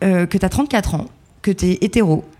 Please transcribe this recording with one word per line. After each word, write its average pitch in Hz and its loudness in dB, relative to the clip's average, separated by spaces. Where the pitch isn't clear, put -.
euh, 180 2
que 175 0
t'as 190 0
trente-quatre 247 -2
ans, 156 -6
que 202 0
t'es 180 0
hétéro, 185 0